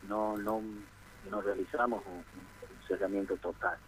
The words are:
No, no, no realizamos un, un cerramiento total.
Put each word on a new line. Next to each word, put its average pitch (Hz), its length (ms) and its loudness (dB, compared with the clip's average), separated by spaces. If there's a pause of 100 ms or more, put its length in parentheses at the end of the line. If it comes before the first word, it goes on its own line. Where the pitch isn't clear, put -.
No, 107 280 2
no, 107 260 2 (640)
no 104 140 0
realizamos 101 640 4
un, 90 120 -8
un - 680 -14
cerramiento 95 520 2
total. 87 380 0 (120)